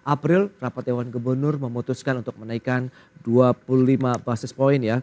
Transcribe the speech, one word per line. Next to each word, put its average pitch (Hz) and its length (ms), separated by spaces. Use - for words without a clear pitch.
April, 165 560
rapat 127 320
Dewan 120 160
Gubernur 127 480
memutuskan 127 640
untuk 117 160
menaikkan 123 560
dua 123 320
puluh 131 400
lima 123 240
basis 120 320
point 135 320
ya. 113 200